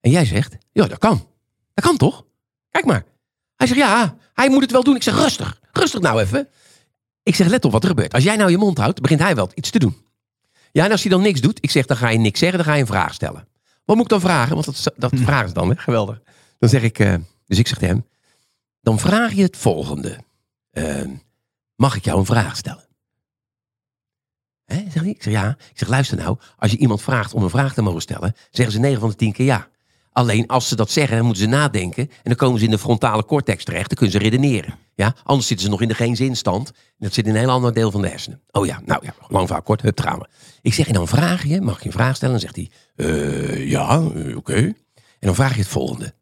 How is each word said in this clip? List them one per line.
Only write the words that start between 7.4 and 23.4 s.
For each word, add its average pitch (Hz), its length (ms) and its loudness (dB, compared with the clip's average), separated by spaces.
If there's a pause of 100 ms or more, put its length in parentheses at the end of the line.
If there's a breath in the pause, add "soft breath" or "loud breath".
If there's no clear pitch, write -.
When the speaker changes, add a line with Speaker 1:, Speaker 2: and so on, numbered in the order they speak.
Speaker 1:
"Let 233 160 2
op - 80 4
wat 110 100 2
er 185 60 2
gebeurt. 131 260 -2
Als 127 100 4
jij 208 120 2
nou 202 140 4
je 170 80 4
mond 196 200 2
houdt, 117 220 0
begint 139 200 2
hij 180 140 2
wel 98 200 -2
iets - 160 -8
te - 80 2
doen." 123 180 2 (760)
Ja, 156 120 4
en 202 60 2
als 214 120 2
hij 202 80 0
dan 185 120 4
niks 196 180 2
doet, 143 240 0
ik 143 60 0
zeg, 139 160 2
"Dan 135 100 0
ga 117 120 0
je 113 100 2
niks 110 200 2
zeggen, 180 200 2
dan 170 80 0
ga 151 80 0
je 147 60 2
een 131 60 0
vraag 98 280 -2
stellen." - 340 -10 (360)
"Wat 214 120 4
moet 240 80 4
ik - 60 -2
dan 214 100 4
vragen?" 160 340 2
Want 156 100 -2 (200)
dat, 147 120 -2
dat - 140 -2
Speaker 2:
Hm. 135 60 0
Speaker 1:
vragen 127 320 2
ze 87 60 -8
dan, 87 160 0
hè? 120 60 2
Geweldig. 110 440 -4 (380 soft breath)
Dan 120 100 4
zeg 123 140 4
ik, 113 160 -2
eh, 101 160 4 (320)
dus 95 120 0
ik 117 80 4
zeg - 120 -6
tegen 87 180 0
hem, 120 100 -4 (760)
"Dan 110 180 0
vraag 220 340 0
je 196 100 2
het 185 140 0
volgende. 73 640 -4 (520)
Ehm, 71 400 -6 (640)
mag 135 200 2
ik 98 80 -10
jou 85 140 0
een 95 80 2
vraag 110 300 -2
stellen?" - 300 -14 (1800)